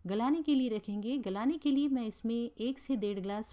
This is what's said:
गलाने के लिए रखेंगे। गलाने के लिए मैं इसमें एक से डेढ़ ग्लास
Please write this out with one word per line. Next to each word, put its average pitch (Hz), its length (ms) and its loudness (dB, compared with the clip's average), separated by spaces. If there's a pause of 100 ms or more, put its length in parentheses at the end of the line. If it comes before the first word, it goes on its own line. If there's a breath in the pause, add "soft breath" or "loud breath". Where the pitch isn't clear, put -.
गलाने 240 380 0
के 294 120 4
लिए 254 140 4
रखेंगे। 214 520 -2
गलाने 226 380 0
के 294 120 0
लिए 277 180 4
मैं 254 180 0
इसमें 226 280 -2
एक 240 440 -2
से - 180 -2
डेढ़ 202 240 -2
ग्लास 202 320 -4